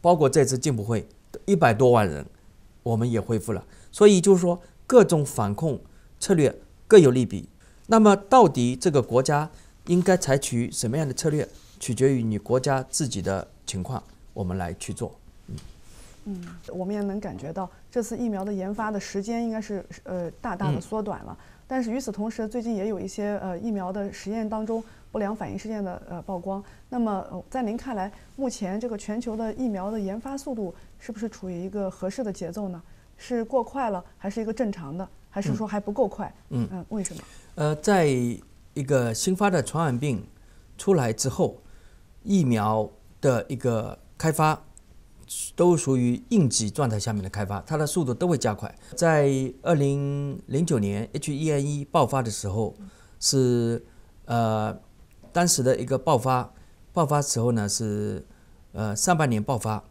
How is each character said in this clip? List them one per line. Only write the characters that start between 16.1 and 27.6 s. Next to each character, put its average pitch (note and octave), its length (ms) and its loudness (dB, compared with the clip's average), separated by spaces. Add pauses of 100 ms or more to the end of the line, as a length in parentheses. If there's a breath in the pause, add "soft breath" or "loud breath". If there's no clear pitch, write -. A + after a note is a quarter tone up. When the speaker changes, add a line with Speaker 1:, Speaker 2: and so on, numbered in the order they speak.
Speaker 2:
嗯， F#3 180 -12 (240)
我 F#3 160 -8
们 G3 100 -6
也 G#3 60 -4
能 G3+ 180 -4
感 F#3+ 180 -10
觉 C#3+ 140 -12
到 F3+ 200 -8 (200 soft breath)
这 A#3+ 120 -4
次 A3 140 -8
疫 A#3 120 -4
苗 G3 160 -4
的 G#3 80 -6
研 G3 220 -6
发 G#3+ 160 -4
的 G3+ 100 -4
时 G3 220 -8
间 A#3 200 -4
应 A#3 80 -4
该 A3 80 -6
是， G#3 260 -8 (180)
呃， F3 300 -8
大 A3 220 -8
大 F#3+ 160 -2
的 - 80 -2
缩 G#3+ 240 -6
短 G3+ 220 -8
了。 - 160 -14
Speaker 1:
嗯。 - 40 -20 (220 soft breath)
Speaker 2:
但 C4 160 -2
是 A3+ 80 -4
与 A#3+ 80 -4
此 C4 140 -8
同 G#3 180 -6
时， A3 160 -6
最 A3+ 160 -6
近 A3+ 140 -4
也 G3 120 -4
有 G3 120 -4
一 F#3+ 80 -8
些， G#3 340 -6
呃， F#3 160 -6
疫 A3+ 120 -6
苗 F#3+ 200 -4
的 G3 220 -6
实 - 180 -12
验 A3 160 -4
当 G#3+ 180 -6
中 A3+ 200 -4 (260 soft breath)
不 - 80 -6
良 G#3 160 -4
反 F#3+ 160 -10
应 G3 80 -8
事 G3+ 80 -12
件 G#3+ 160 -6
的， F3+ 260 -8
呃， F3 140 -10
曝 F#3 160 -8
光。 F#3+ 240 -8 (280 soft breath)
那 B3+ 80 -6
么、 G#3 320 -2
呃， F3+ 200 -12
在 C4 120 -6